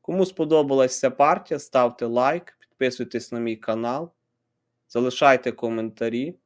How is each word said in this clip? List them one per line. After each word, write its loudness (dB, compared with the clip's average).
Кому -2
сподобалась 2
ця 0
партія, 0
ставте 0
лайк, -2
підписуйтесь -6
на -8
мій -4
канал, -6
залишайте 2
коментарі. -6